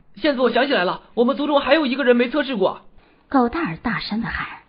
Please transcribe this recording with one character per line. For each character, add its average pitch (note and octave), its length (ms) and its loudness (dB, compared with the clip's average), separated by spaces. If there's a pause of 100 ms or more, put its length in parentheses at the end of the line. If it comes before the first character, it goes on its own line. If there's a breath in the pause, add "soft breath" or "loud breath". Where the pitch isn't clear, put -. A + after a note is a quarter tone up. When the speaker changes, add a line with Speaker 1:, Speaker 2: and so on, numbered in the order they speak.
(140)
Speaker 1:
“仙 C#4+ 220 0
子， B3 40 -4
我 A#3+ 80 4
想 B3+ 200 2
起 C#4 60 0
来 F3+ 100 2
了， F3 180 -4 (120)
我 A#3+ 100 2
们 B3 120 0
族 D4 120 -4
中 C#4+ 120 2
还 C4 140 2
有 D#4+ 120 2
一 B3 100 -2
个 C4+ 80 -2
人 B3 100 6
没 A#3+ 160 0
测 D4 140 0
试 C4 120 -6
过。” F3+ 260 -2 (460 soft breath)
Speaker 2:
狗 B3 200 2
蛋 D#4+ 180 -4
儿 D#3+ 120 -6
大 G#3 200 -4
声 G#3+ 220 -6
地 F3 80 -6
喊。 - 400 -10